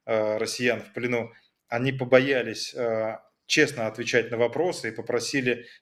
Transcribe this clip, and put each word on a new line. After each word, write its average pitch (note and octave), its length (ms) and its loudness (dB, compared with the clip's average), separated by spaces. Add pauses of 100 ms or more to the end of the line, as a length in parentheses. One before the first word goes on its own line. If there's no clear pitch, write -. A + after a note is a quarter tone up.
э, G#2+ 320 0
россиян A2 440 0
в - 120 -20
плену, A#2+ 380 -2 (360)
они B2+ 240 0
побоялись, B2+ 840 2
э, A2 420 -2 (280)
честно B2 420 2
отвечать A2+ 440 0
на A#2 60 -4
вопросы A#2+ 520 0
и - 20 -6
попросили A#2+ 760 -2 (160)